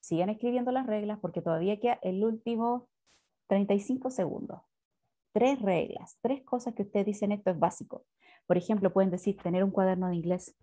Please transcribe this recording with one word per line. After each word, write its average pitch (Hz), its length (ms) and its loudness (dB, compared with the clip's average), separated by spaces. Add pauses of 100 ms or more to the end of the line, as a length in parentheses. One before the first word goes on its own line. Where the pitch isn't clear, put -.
Sigan 175 220 0
escribiendo 240 420 -2
las 254 140 -2
reglas 214 340 -4
porque 170 220 -6
todavía 175 380 0
queda 240 200 0
el 190 240 -2
último 233 640 -2 (580)
treinta 196 280 2
y 202 60 2
cinco 254 300 -4
segundos. - 520 -4 (720)
Tres 247 260 4
reglas, 185 640 -2
tres 262 220 -2
cosas 240 300 -4
que 202 100 -4
ustedes 202 200 0
dicen, 208 260 -2
"Esto 208 200 0
es 170 80 0
básico". - 480 -2 (400)
Por 175 100 4
ejemplo, 190 340 2
pueden 190 200 4
decir, 185 260 0
"Tener 180 260 2
un 196 80 4
cuaderno 185 380 2
de 180 60 0
inglés". 175 480 -2